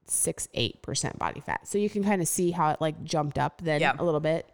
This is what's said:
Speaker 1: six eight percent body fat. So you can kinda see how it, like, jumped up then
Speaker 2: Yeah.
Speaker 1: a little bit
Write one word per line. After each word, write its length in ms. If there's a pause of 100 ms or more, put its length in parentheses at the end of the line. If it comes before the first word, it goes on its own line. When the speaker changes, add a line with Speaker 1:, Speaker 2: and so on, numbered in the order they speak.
Speaker 1:
six 480
eight 280
percent 360
body 220
fat. 260
So 120
you 120
can 140
kinda 220
see 260
how 200
it, 100
like, 240
jumped 340
up 240
then 160
Speaker 2:
Yeah. 180
Speaker 1:
a 60
little 160
bit 340